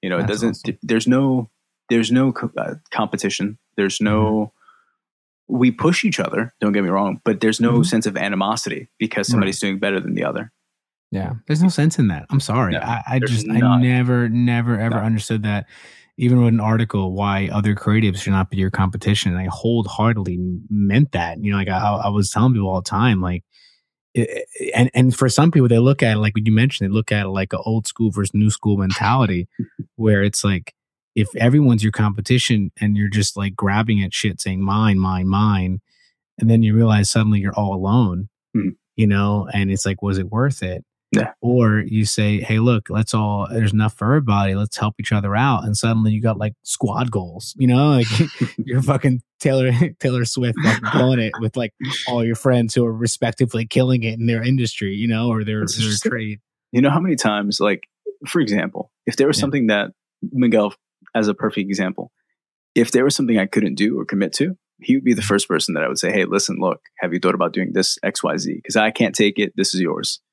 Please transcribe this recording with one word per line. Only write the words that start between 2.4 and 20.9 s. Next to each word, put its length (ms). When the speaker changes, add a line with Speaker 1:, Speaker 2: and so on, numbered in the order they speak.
Speaker 1:
uh, 180
competition. 680
There's 260
no, 500
Speaker 2:
Mm-hmm. 100
Speaker 1:
we 120
push 320
each 160
other, 400
don't 140
get 100
me 60
wrong, 340
but 160
there's 220
no 120
Speaker 2:
Mm-hmm. 100
Speaker 1:
sense 220
of 120
animosity 720
because 300
Speaker 2:
Right. 20
Speaker 1:
somebody's 280
doing 200
better 200
than 140
the 100
other. 280
Speaker 2:
Yeah. 240
There's 160
no 60
sense 300
in 100
that. 200
I'm 120
sorry. 320
Speaker 1:
No, 60
Speaker 2:
I, 280
I 120
Speaker 1:
there's 120
Speaker 2:
just, 180
I 100
Speaker 1:
not. 220
Speaker 2:
never, 460
never, 520
ever 180
Speaker 1:
No. 80
Speaker 2:
understood 380
that. 220
Even 200
wrote 120
an 80
article, 540
Why 400
Other 220
Creatives 420
Should 140
Not 180
Be 80
Your 140
Competition. 600
And 60
I 120
wholeheartedly 840
m-, 360
meant 420